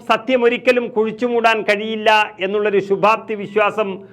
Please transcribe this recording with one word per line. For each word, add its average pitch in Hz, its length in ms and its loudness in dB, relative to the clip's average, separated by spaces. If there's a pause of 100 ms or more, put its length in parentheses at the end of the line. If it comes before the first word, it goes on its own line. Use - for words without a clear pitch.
(120)
സത്യം 233 360 0
ഒരിക്കലും 240 380 2 (100)
കുഴിച്ചുമൂടാൻ 226 640 0 (100)
കഴിയില്ല 214 420 0 (360)
എന്നുള്ളൊരു 202 420 0
ശുഭാപ്തി 208 560 0
വിശ്വാസം 208 460 -2 (240)